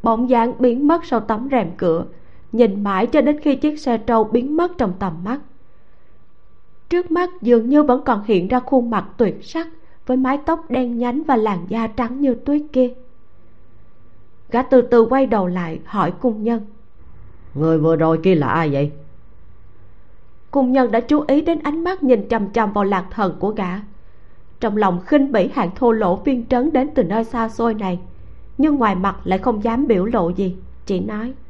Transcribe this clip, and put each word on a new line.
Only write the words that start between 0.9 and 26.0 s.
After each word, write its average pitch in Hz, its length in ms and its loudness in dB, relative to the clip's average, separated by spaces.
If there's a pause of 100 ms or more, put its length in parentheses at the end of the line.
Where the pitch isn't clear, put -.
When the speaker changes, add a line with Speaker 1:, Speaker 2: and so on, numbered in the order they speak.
Speaker 1:
sau 233 160 0
tấm 226 300 -4
rèm 214 260 2
cửa, 170 280 0 (480)
nhìn 202 320 4
mãi 202 220 0
cho 294 140 4
đến 294 200 2
khi 277 160 2
chiếc 302 240 -2
xe 233 180 0
trâu 220 260 2
biến 247 320 0
mất 349 220 0
trong 202 200 0
tầm 185 140 -4 (120)
mắt. 254 160 -4 (1500)
Trước 349 220 0
mắt 349 200 0 (120)
dường 233 260 6
như 294 140 6
vẫn 254 220 4
còn 208 200 0
hiện 190 240 2
ra 247 120 2
khuôn 247 300 2
mặt 202 260 -2
tuyệt - 280 0
sắc 330 240 -6 (380)
với 254 100 2
mái 262 300 2
tóc 330 240 -2
đen 240 280 -2
nhánh 240 240 -2
và 277 140 2
làn 202 320 0
da 226 180 -2
trắng 247 340 -4
như 277 140 4
tuyết 285 280 0 (100)
kia. 254 180 4 (1600)
Gã 240 120 0
từ 262 200 6
từ 240 200 6
quay 254 240 4
đầu 202 200 2
lại 175 380 -4
hỏi 180 360 0
cung 214 220 0
nhân: 226 240 -2 (880)
Speaker 2:
"Người 160 240 4
vừa 160 180 4
rồi 160 260 4
kia 190 120 6
là 143 140 2
ai 156 220 2
vậy?" 143 220 0 (1600)
Speaker 1:
Cung 262 220 2
nhân 254 180 4
đã 226 100 2
chú 294 280 2
ý 277 120 6
đến 320 180 0
ánh 320 260 -4
mắt 359 180 -2
nhìn 240 260 4
chằm 208 220 0
chằm 214 220 0
vào 208 120 2
Lạc 190 260 0
Thần 196 280 -2
của - 120 -2
gã, 196 300 -6 (800)
trong 208 160 0
lòng 190 300 2
khinh 277 260 4
bỉ 202 220 4
hạng 196 200 -2
thô 240 180 4
lỗ 196 240 2